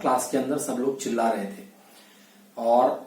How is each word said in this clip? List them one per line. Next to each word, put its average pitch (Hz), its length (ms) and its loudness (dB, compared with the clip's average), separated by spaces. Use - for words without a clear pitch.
क्लास 131 300 0
के 139 80 0
अंदर 131 200 -2
सब 131 200 -4
लोग 135 220 -2
चिल्ला 117 280 0
रहे 107 160 -2
थे। 98 200 -12
और 120 320 4